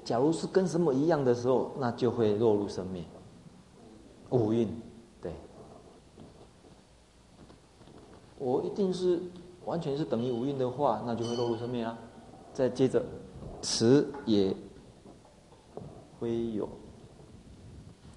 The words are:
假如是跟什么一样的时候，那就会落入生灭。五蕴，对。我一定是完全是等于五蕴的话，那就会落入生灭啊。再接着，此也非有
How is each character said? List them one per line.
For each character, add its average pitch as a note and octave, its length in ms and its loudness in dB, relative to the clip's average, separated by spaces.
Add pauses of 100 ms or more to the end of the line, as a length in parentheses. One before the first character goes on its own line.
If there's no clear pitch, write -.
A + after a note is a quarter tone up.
假 A#2 140 0
如 C#3+ 120 4
是 E3 160 -2
跟 F#3+ 220 4
什 D#3 120 0
么 D#3+ 120 4
一 C3+ 140 2
样 D#3 180 4
的 B2 100 6
时 A#2 140 0
候， A#2 300 2
那 B2+ 140 0
就 A#2+ 180 2
会 G#2+ 260 4
落 A2 180 4
入 G2+ 140 0
生 F#2 180 -6
灭。 F#2 160 -8 (1300)
五 A2+ 220 2
蕴， A#2 280 0 (400)
对。 E2+ 120 -8 (3000)
我 C3 260 0
一 F3+ 60 -6
定 F#3+ 220 0
是 F3+ 280 0 (440)
完 E3 160 -2
全 C#3+ 160 -2
是 D#3 80 -2
等 A#2 180 0
于 B2+ 100 -2
五 A#2 120 -2
蕴 C#3 140 -2
的 B2+ 120 2
话， B2 340 0
那 A#2+ 100 -2
就 A2+ 100 -2
会 A#2 120 -2
落 A#2+ 120 0
入 A#2 80 0
生 A#2 120 -6
灭 A#2+ 160 -4
啊。 A2+ 140 -6 (540)
再 C3 160 2
接 C3 200 2
着， A#2 160 2 (560)
此 B2+ 500 6 (140)
也 G2 320 4 (1600)
非 A#2 340 -2
有 G2+ 160 -4 (1500)